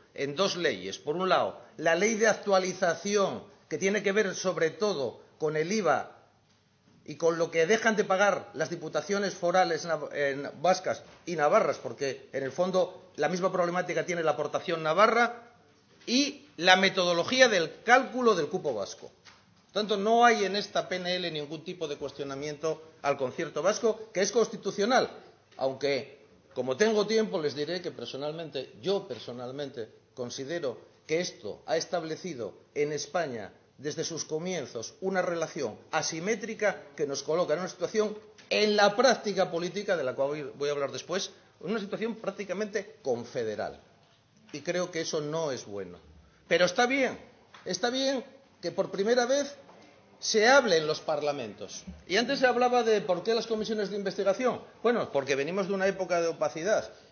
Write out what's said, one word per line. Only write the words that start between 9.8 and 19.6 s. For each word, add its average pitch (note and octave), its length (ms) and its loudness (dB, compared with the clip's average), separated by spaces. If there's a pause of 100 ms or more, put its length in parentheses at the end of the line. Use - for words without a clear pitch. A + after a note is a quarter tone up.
nav-, D#3 300 -4
en C#3 340 -2 (140)
vascas F3 400 2 (240)
y F3 80 -6
navarras, D#3 440 4
porque C3 540 -8
en C3+ 120 -4
el C3 80 -6
fondo F3+ 640 0
la D3 120 2
misma F3+ 220 0
problemática F3 560 0
tiene E3+ 160 -2
la D#3+ 100 2
aportación D3+ 520 -2
navarra, A3+ 640 4 (580)
y C4+ 400 0 (100)
la F#3 200 8
metodología F#3+ 720 4
del E3+ 340 0
cálculo A#3 540 4
del D3+ 100 0
cupo D#3 260 -2
vasco. - 380 -8 (540)